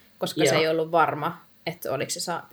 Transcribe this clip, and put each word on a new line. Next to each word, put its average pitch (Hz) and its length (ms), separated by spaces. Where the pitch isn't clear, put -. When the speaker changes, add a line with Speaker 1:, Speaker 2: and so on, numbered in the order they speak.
Speaker 1:
koska 156 260
se 135 100
Speaker 2:
Joo. 156 80
Speaker 1:
ei 160 60
ollut 160 240
varma, 160 480
että - 260
oliko 135 180
se 175 100
sa-, 170 220